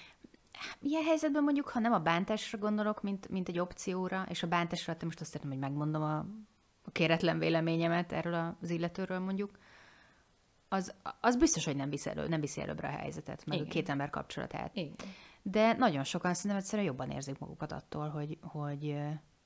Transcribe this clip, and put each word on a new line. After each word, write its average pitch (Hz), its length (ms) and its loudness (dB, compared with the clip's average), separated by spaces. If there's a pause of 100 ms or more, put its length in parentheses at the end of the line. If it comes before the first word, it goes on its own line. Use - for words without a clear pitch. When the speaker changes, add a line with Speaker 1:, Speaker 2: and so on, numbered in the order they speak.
(840)
Speaker 1:
Ilyen 302 220 0
helyzetben 311 380 4
mondjuk, 285 260 4
ha - 120 -2
nem 233 120 4
a 202 60 6
bántásra 180 600 0
gondolok, 208 440 0
mint, 196 260 -2
mint 190 200 -2
egy 175 100 0
opcióra, 185 720 -2
és - 140 -4
a 175 40 0
bántásra, 170 500 0
te 170 80 -6
most 165 160 -4
azt - 140 -10
értem, - 160 -4
hogy 135 80 -4
megmondom 147 440 0
a, 151 140 0 (680)
a - 80 -12
kéretlen 165 460 4
véleményemet 165 760 4
erről 170 500 -2
az 170 80 -4
illetőről 175 480 -2
mondjuk, 190 400 -4 (1120)
az, 190 220 -2 (260)
az 247 160 4
biztos, 247 280 6
hogy 139 120 0
nem 139 140 0
viszi 143 200 -4
elő-, 147 180 -2
nem 160 120 2
viszi 147 200 -2
előbbre 151 280 -4
a - 80 -2
helyzetet, 151 500 -8
meg 156 100 -2
Speaker 2:
Igen. 151 120 -2
Speaker 1:
a - 40 -8
két 151 160 0
ember 139 220 0
kapcsolatát. - 680 -6
Speaker 2:
Igen. 160 180 -4 (480)
Speaker 1:
De 214 300 4
nagyon 160 320 4
sokan 180 300 0
szerintem 202 240 0
egyszerűen 202 300 0
jobban 135 220 -4
érzik 139 280 -6
magukat 156 340 -8
attól, 151 360 -6
hogy, 151 340 -4
hogy, 147 460 -6
ö, 147 200 -2 (380)